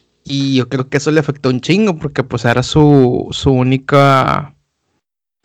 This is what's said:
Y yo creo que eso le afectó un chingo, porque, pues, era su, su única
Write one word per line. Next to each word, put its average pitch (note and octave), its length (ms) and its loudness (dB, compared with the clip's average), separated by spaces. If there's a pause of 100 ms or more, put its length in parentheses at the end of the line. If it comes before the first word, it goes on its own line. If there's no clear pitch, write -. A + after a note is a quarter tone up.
(300)
Y C#3 280 -2
yo A#2+ 100 -2
creo C3 220 -6
que D3 80 -2
eso D3 140 -2
le D3+ 100 2
afectó C#3 280 -4
un B2+ 120 -2
chingo, F#3 360 0
porque, C#3+ 240 -6
pues, - 220 -6
era A#2+ 200 0
su, C#3+ 680 2
su - 220 -2
única C3+ 1000 0 (920)